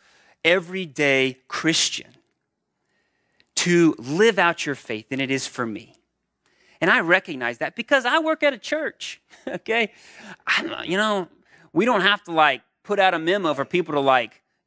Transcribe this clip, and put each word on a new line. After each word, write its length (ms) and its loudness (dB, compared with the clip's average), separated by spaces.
everyday 1000 0
Christian 640 -4
to 420 4
live 400 2
out 280 0
your 100 -4
faith 340 -12
than 100 -6
it 120 -4
is 160 -4
for 180 -6
me. 280 -12
And 120 2
I 80 4
recognize 580 -2
that 180 -6
because 300 0
I 140 2
work 240 -2
at 100 2
a 40 -12
church, 600 -10
<laughs> 120 -18
okay? 440 -4
I'm, 400 -4
you 100 -2
know, 320 0
we 120 4
don't 160 2
have 240 2
to, 60 -12
like, 300 2
put 160 -2
out 160 4
a 40 -2
memo 360 0
for 100 -4
people 300 -4
to, 40 2
like, 440 2